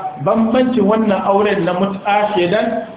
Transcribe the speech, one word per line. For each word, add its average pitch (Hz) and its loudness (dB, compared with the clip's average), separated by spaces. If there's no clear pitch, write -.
bambancin 226 2
wannan 208 2
auren 196 2
na 175 0
mutu'a 208 -2
kenan 214 0